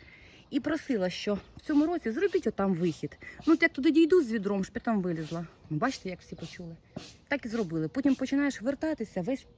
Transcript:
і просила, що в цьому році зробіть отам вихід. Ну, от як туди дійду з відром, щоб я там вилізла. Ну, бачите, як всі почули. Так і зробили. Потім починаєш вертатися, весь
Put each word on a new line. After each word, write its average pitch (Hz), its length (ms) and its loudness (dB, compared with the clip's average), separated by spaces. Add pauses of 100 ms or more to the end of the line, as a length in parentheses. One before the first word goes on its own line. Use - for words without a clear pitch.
(500)
і 269 100 -2
просила, 240 500 0
що 202 280 -2 (200)
в - 40 -20
цьому 294 240 4
році 330 260 -2
зробіть 339 360 0
отам 196 260 0
вихід. 160 440 -2 (300)
Ну, 311 60 8
от 311 80 4
як 330 120 2
туди 285 180 2
дійду 330 320 6
з 220 80 -4
відром, 202 320 0
щоб - 120 -8
я 240 60 -6
там 220 200 0
вилізла. 165 440 -4 (240)
Ну, 151 80 -2
бачите, 220 320 -2
як 180 100 -10
всі - 160 -16
почули. 165 400 -14 (520)
Так 285 180 -4
і 240 40 -8
зробили. 165 380 -2
Потім 262 280 2
починаєш 277 460 0
вертатися, 277 600 -4
весь 240 240 -4 (120)